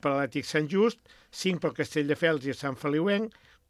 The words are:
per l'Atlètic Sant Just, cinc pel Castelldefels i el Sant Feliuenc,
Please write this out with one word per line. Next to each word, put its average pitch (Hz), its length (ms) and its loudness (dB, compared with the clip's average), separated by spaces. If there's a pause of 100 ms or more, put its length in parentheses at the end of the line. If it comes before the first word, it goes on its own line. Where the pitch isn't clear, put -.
per 143 100 2
l'Atlètic 139 320 -2
Sant 151 240 0
Just, 214 300 2 (300)
cinc 180 340 -2
pel 156 100 0
Castelldefels 151 720 0
i 135 80 -4
el - 60 -8
Sant 135 180 -6
Feliuenc, 202 560 0 (380)